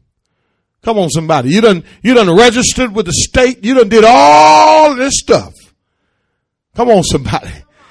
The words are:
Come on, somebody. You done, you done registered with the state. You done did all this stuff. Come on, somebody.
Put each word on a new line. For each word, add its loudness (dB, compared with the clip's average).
Come -6
on, -2
somebody. -4
You 0
done, 0
you 0
done 2
registered 0
with -6
the -8
state. -4
You -2
done 2
did 4
all 4
this -4
stuff. -4
Come -2
on, 2
somebody. -8